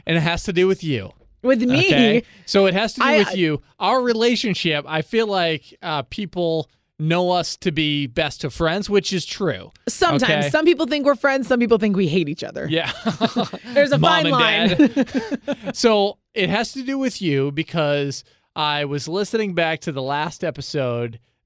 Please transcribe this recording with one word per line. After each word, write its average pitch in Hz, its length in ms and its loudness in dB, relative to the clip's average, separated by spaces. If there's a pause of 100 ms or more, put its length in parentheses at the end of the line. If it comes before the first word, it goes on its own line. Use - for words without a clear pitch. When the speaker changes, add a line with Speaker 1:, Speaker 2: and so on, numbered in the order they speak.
Speaker 1:
And 165 120 0
it 165 40 2
has 170 220 -2
to 202 100 -4
do 180 140 4
with 190 160 0
you. 117 280 -4 (300)
Speaker 2:
With 247 200 4
me? 269 260 2
Speaker 1:
Okay? 240 360 4 (220)
So 196 200 4
it 185 80 4
has 208 200 -2
to - 80 -2
do 247 40 4
Speaker 2:
I, 294 120 4
Speaker 1:
with 302 120 4
Speaker 2:
I 190 40 -6
Speaker 1:
you. 160 280 0 (180)
Our 226 220 2
relationship, 220 840 0
I 156 140 -2
feel 226 260 0
like, 170 540 -2
uh, 156 220 -4
people 165 680 -4 (300)
know 170 320 0
us 180 260 -2
to 175 140 -4
be 147 360 0
best 151 380 -4
of 131 80 -6
friends, 170 360 -2
which 202 220 0
is 185 140 -4
true. 120 460 -6 (180)
Speaker 2:
Sometimes. 294 340 2 (220)
Speaker 1:
Okay? 143 60 0
Speaker 2:
Some 311 140 2
people 330 200 4
think 285 200 -2
we're 285 100 4
friends. 269 320 0
Some 247 120 2
people 233 200 4
think 202 180 0
we 190 100 2
hate 156 220 0
each - 160 -8
other. - 240 -8
Speaker 1:
Yeah. 156 220 -2 (420)
<laughs> - 400 -6
Speaker 2:
There's 285 180 4
a - 60 2
Speaker 1:
Mom 170 260 4
Speaker 2:
fine - 40 0
Speaker 1:
and - 40 2
Speaker 2:
line. 226 380 2 (240)
Speaker 1:
Dad. 285 720 -4
<laughs> - 100 -8
So 208 420 2 (160)
it 185 160 0
has 214 240 -2
to 262 100 -8
do 269 140 -4
with 262 240 -4
you 143 300 0
because 147 720 -2 (320)
I 147 300 -2
was 143 240 -6
listening 202 440 -2
back 165 280 0
to 170 100 -6
the 135 100 -6
last 147 440 -4
episode 123 760 -4 (260)